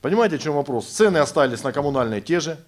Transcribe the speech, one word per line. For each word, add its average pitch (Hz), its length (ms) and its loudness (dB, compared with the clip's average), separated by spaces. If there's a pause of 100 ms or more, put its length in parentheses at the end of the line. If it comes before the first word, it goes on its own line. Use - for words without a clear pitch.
Понимаете, 190 340 2
в 123 60 -6
чём 151 120 -2
вопрос? 143 300 -2
Цены 202 320 2
остались 135 480 2
на 127 80 -2
коммунальные 131 480 -2
те 170 200 -2
же. 156 280 -8